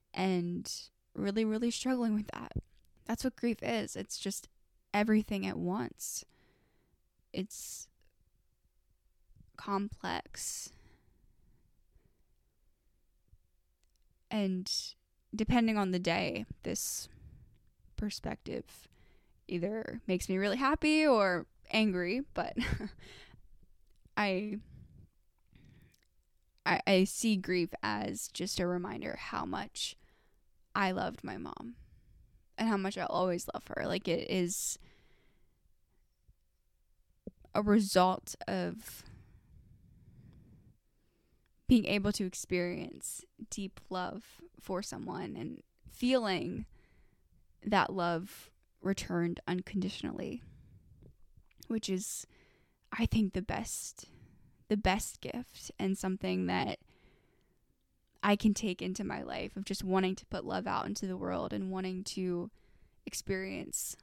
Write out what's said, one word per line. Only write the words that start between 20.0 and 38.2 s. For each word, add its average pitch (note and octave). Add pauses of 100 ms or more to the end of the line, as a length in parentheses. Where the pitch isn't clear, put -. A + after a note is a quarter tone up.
makes F#3
me F#3+
really G3
happy D4+
or G3 (240)
angry, G#3 (120)
but - (800)
<laughs> -
I, G#3 (2000)
I, F#3+
I F#3+
see G#3+
grief F3+ (120)
as G#2+
just -
a F3+
reminder F3+
how -
much - (800)
I G3
loved -
my -
mom A#3 (840)
and A3+
how G#3+
much F#3+
I'll F3+
always F3+
love -
her. -
Like, F#3
it -
is - (2750)
a G#3+
result G3+ (120)